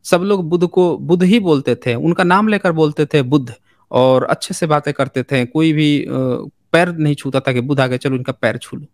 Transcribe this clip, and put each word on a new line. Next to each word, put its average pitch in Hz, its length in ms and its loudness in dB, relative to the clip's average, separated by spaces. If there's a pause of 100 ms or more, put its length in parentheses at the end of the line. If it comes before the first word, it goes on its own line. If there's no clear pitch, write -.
सब 175 180 0
लोग 185 280 -2
बुद्ध 175 180 0
को 175 300 0
बुद्ध 170 260 0
ही 196 160 4
बोलते 147 360 2
थे, 120 200 -4
उनका 160 280 0
नाम 190 240 2
लेकर 202 240 0
बोलते 156 340 0
थे 147 160 0
बुद्ध, 127 320 0 (380)
और 127 320 4
अच्छे - 300 -4
से 175 140 -4
बातें 147 260 0
करते 131 300 -4
थे। 123 220 0
कोई 156 280 0
भी, 147 260 2
अ, - 60 -4 (680)
पैर 175 180 2
नहीं 156 260 0
छूता 135 240 -2
था 131 140 -2
कि 123 80 0
बुद्ध 139 200 0
आ 131 60 2
गए, 127 100 -4
"चलो, 131 180 -2
इनका 127 160 -6
पैर 120 260 -2
छू - 200 -14
लो।" 147 160 -16